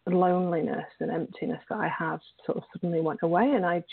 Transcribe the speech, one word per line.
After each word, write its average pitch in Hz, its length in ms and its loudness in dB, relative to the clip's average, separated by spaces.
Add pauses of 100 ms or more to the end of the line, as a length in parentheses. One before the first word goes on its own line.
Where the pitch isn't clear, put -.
loneliness 180 800 2 (140)
and 160 100 -4
emptiness 165 600 -6
that 226 80 -4
I 175 180 -2
had 160 220 -4 (260)
sort - 140 -4
of - 140 -8
suddenly 170 280 -2
went 156 220 -2
away, 180 300 4
and 208 120 2
I 175 280 0